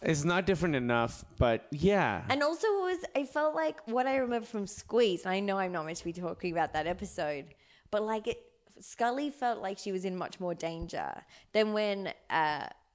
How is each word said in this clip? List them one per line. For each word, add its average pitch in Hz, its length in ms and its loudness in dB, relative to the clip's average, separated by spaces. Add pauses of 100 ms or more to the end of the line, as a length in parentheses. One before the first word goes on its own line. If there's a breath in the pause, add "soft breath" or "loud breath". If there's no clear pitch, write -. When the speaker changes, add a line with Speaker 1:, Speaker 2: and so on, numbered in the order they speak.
Speaker 1:
It's 151 220 2
not 175 220 2
different 170 300 2
enough, 120 480 2 (140)
but 117 320 4
yeah. 151 600 2
Speaker 2:
And 277 120 2
also 320 240 2
it 403 160 2
was, 370 160 0 (160)
I 285 100 0
felt 302 300 0
like 311 320 -2
what 247 200 0
I 269 100 2
remember 240 300 -2
from 202 200 -6
Squeeze, 214 580 2
and 185 80 0
I 190 80 0
know 196 180 0
I'm 185 140 -2
not 165 140 -2
meant 165 120 -6
to - 60 -10
be 170 80 -6
talking 175 400 -4
about 165 200 0
that 151 140 0
episode, 160 680 -4 (360 soft breath)
but, 208 120 0
like, 214 240 -2
it, 233 140 -4 (400)
Scully 254 500 -2
felt 240 320 -2
like 196 160 -4
she 196 140 -6
was 190 120 -2
in 185 120 -2
much - 240 -6
more 180 140 -2
danger 165 680 -6 (300 loud breath)
than 214 200 4
when, 202 400 0 (180)
uh, 151 360 2 (280)